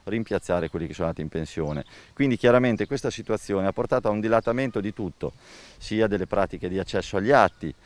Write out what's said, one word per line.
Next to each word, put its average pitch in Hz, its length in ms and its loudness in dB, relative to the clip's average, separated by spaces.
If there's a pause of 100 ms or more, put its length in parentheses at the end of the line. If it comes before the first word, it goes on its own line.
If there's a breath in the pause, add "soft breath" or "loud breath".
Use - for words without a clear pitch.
rimpiazzare 95 640 -2
quelli 82 200 -6
che 76 40 -10
sono 82 140 -4
andati 82 160 -4
in 78 60 -6
pensione. 76 560 -4 (280 loud breath)
Quindi 135 240 0
chiaramente 120 520 4
questa 135 200 -4
situazione 101 600 -2
ha 95 40 0
portato 120 360 0
a - 20 2
un 104 80 0
dilatamento 113 640 0
di 104 120 -4
tutto, 85 400 -6 (460 loud breath)
sia 110 300 2
delle 95 180 0
pratiche 90 420 -2
di 95 120 -2
accesso 95 360 -4
agli 101 140 0
atti, 101 420 4 (140)